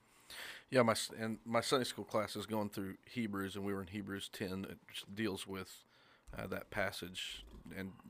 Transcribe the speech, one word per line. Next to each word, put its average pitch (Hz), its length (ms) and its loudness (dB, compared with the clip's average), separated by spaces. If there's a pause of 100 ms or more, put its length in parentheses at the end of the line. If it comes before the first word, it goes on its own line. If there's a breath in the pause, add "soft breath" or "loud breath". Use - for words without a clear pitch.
(680 loud breath)
Yeah, 127 140 10
my 113 80 8
s-, - 260 2
and 110 260 -2
my 117 180 4
Sunday 127 240 4
school 104 200 -4
class 104 300 2
is 104 100 -2
going 107 240 2
through 98 280 -4 (120)
Hebrews, 101 460 0
and 98 100 -2
we 101 80 2
were 98 80 0
in 92 60 -6
Hebrews 98 440 -4
ten. 95 380 -2
It - 80 -10 (160)
just - 220 -8
deals 101 320 2
with, 95 360 -6 (540 soft breath)
uh, 107 80 -2
that 95 240 -4
passage, - 720 -4 (320)
and 95 180 -4 (160)